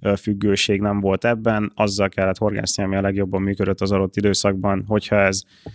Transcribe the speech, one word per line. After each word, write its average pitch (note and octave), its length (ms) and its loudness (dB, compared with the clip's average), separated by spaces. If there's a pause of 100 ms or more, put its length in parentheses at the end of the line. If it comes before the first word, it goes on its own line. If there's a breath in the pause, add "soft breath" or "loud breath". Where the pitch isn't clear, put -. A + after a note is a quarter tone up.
ö, G2+ 160 0
függőség G2+ 640 0
nem G2+ 200 0
volt G2 240 0
ebben, A2 500 0
azzal G2+ 340 0
kellett F#2+ 300 -2
horgászni, G2+ 440 -2
ami G2 140 -2
a G2 40 0
legjobban G2 420 0
működött G2 380 -2
az G2+ 120 -2
adott F#2+ 240 0
időszakban, G2 720 0
hogyha G#2 300 0
ez F#2+ 260 2 (320 loud breath)